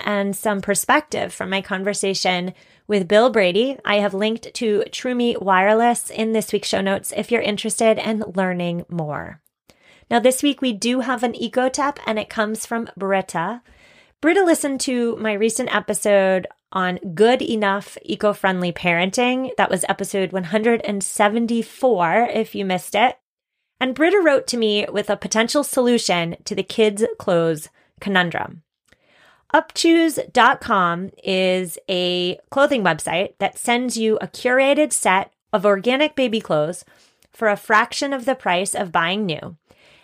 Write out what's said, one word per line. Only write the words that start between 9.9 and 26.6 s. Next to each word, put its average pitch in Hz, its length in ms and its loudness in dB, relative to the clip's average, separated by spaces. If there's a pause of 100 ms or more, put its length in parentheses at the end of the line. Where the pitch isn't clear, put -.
Now, 233 100 2
this 254 220 2
week 285 200 0
we 254 100 0
do 240 280 0
have 247 220 -4
an 233 140 -2
eco 247 320 -2
tip, 285 380 -2
and 214 120 -2
it 208 120 -8
comes 220 340 -4
from 233 320 -6
Britta. 190 640 -2 (640)
Britta 320 200 4
listened 294 380 2
to 240 360 -2
my 214 180 -2
recent 226 380 0
episode 196 720 2 (260)
on 180 240 -2 (180)
good 233 280 4
enough 202 600 -2
eco-friendly 190 720 0
parenting. 247 840 0
That 202 140 2
was 185 180 0
episode 196 440 -4
one 185 120 -4
hundred 220 380 0
and 202 220 -4
seventy-four, 220 1300 0
if 220 220 -4
you 202 100 -4
missed 185 300 -4
it. 240 240 2 (640)
And 254 120 -2
Britta 349 260 4
wrote 277 280 4
to 240 100 -4
me 208 340 0
with 202 160 -2
a 202 80 0
potential 233 480 0
solution 220 800 0
to 202 100 -10
the 196 80 -2